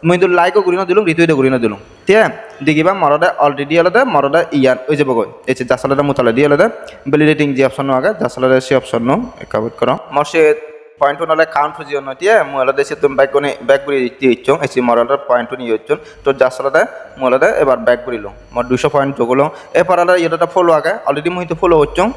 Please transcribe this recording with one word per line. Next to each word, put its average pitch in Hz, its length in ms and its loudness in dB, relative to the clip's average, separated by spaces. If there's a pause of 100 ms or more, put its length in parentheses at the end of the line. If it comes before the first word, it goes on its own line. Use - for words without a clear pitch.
মই 170 160 2
কিন্তু 190 60 2 (120)
লাইকও 190 280 2
করি 175 120 0
না 190 100 -4
দিলাম, 202 200 2
রিটুইটও 165 300 2
করি 131 140 4
না 127 100 0
দিলাম, 104 160 -4 (260)
ঠিক 196 140 4
আছে? 185 100 2 (380)
দেখিবা 156 240 2 (100)
মরদে 151 280 2 (140)
already 143 360 -2
হলো 175 160 2
দে, 247 60 4 (120)
মরদে 143 280 2 (180)
ইয়ান 127 180 2 (120)
ওই 156 100 2
যে 147 100 2
বগৈ, 113 180 0 (220)
এই 127 80 0
যে 131 120 -8
just 127 240 0
এটা 143 140 0
মই 139 100 0
তলে 120 200 2
দিয়ে 143 100 4
হলো 143 140 2
দে, 202 40 4 (460)
ভ্যালিডেটিং 151 360 2 (100)
যে 131 120 2
অপশন 139 160 -6 (140)
আগে, 170 120 0 (100)
just - 240 -6
এটা 131 120 4 (100)
সেই 143 140 2
অপশন - 280 -4
নো, 143 60 2 (360)
কাভার 110 280 -4
করো। 120 140 0 (220)
মোর 147 160 0
সে 165 100 2 (600)
পয়েন্ট 147 280 0
নহ'লে 160 160 2 (100)
কাউন্ট 147 220 -2
খুঁজি 143 160 -12 (160)
নটিয়ে, 175 260 0 (140)
মই 139 140 -6
অলপ 135 160 0
দেশে 143 220 -2
তুমি 139 180 2
বেক 139 140 4
কোনে, 143 160 0 (180)
বেক 135 180 2
করে 143 180 -2
দিতে 123 220 -4 (100)
ইচ্ছুক, 135 300 0
এই 135 80 -4
যে 131 140 0
মোৰ 117 160 4
অলপ 135 260 -2
পয়েন্ট 120 200 0 (100)
নিয়ে 120 180 -4
ইচ্ছুক। 151 220 -4 (240)
তো 139 60 0 (120)
just 127 260 0
এটা 147 140 2 (380)
মই 135 100 -4
অলপ 135 140 2 (200)
এবার 131 140 2 (100)
বেক 123 180 2
করে 123 180 -8
লওঁ, 101 100 -14 (200)
মোৰ 120 160 -4
দুইশ 127 140 0 (120)
পয়েন্ট 139 240 0
যোগ 120 100 0 (100)
লওঁ। 147 100 2 (300)
এরপর 180 240 2
অলপ 180 220 4
এটা 165 300 -2
ফলো 175 240 4
আগে, 160 140 -2 (140)
already 147 280 -2
মই 180 160 -8
তো 165 100 -4
ফলো 175 200 4
হচ্ছুক 160 360 0